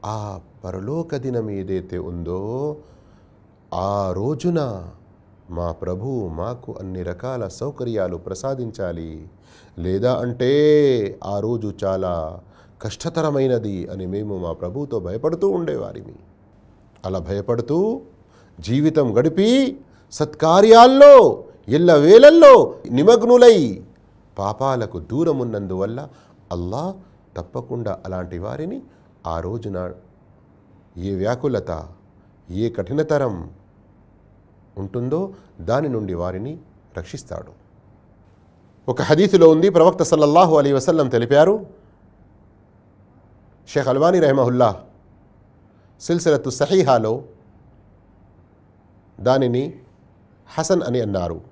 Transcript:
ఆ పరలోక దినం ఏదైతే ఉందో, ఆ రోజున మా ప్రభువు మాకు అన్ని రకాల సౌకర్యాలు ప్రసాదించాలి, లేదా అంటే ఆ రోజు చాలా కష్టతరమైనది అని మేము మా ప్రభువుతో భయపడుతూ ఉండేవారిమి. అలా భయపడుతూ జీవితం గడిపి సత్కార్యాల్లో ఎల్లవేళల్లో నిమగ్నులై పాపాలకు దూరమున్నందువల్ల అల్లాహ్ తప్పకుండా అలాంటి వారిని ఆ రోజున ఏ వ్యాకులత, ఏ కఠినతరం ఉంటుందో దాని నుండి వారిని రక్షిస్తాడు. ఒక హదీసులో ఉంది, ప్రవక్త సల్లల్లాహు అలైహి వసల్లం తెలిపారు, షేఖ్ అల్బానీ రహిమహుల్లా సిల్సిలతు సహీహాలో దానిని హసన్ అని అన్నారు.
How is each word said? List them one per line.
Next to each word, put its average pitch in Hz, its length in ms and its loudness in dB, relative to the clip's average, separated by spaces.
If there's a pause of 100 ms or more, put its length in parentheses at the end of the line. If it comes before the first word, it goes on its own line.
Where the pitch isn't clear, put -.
ఆ 104 340 -10 (240)
పరలోక 123 520 -10
దినం 120 340 -8
ఏదైతే 92 480 -10
ఉందో, 95 760 -10 (960)
ఆ 98 380 -4
రోజున 120 760 -6 (600)
మా 85 220 -8
ప్రభువు 98 560 -8
మాకు 104 520 -12
అన్ని 92 240 -12
రకాల 104 440 -10
సౌకర్యాలు 110 720 -8
ప్రసాదించాలి, 90 1120 -12 (500)
లేదా 98 360 -2
అంటే 123 380 -2 (680)
ఆ 101 160 -6
రోజు 107 340 -6 (100)
చాలా 90 560 -6 (420)
కష్టతరమైనది 127 1040 -4
అని 92 180 -12
మేము 101 320 -10
మా 85 160 -10
ప్రభువుతో 113 460 -10
భయపడుతూ 147 500 -6
ఉండేవారిమి. - 680 -8 (880)
అలా 92 140 -6
భయపడుతూ 120 840 -4 (580)
జీవితం 135 600 0
గడిపి 220 600 0 (320)
సత్కార్యాల్లో 226 1300 8 (240)
ఎల్లవేళల్లో 180 1080 8 (140)
నిమగ్నులై 220 960 4 (540)
పాపాలకు 110 640 -6
దూరమున్నందువల్ల 113 1080 -6 (440)
అల్లాహ్ 104 420 -8 (440)
తప్పకుండా 120 680 -12
అలాంటి 90 320 -12
వారిని 151 440 -12 (460)
ఆ 82 120 -8
రోజున 95 520 -10 (1080)
ఏ 95 180 -8
వ్యాకులత, 98 720 -6 (640)
ఏ 107 180 -4
కఠినతరం 127 800 -6 (1300)
ఉంటుందో 131 560 -8 (280)
దాని 131 280 -4
నుండి 107 240 -8
వారిని 92 440 -10 (400)
రక్షిస్తాడు. - 540 -16 (1400)
ఒక 120 100 -4
హదీసులో 165 480 4
ఉంది, 160 200 4
ప్రవక్త 175 340 2
సల్లల్లాహు 156 520 4
అలైహి 143 200 2
వసల్లం 139 340 0
తెలిపారు, 143 560 2 (2000)
షేఖ్ 135 180 -4
అల్బానీ 156 320 2
రహిమహుల్లా 123 640 0 (1160)
సిల్సిలతు 170 480 -2
సహీహాలో 135 760 0 (2000)
దానిని 127 540 -2 (840)
హసన్ 165 260 -2
అని 120 180 -4
అన్నారు. 87 400 -6 (100)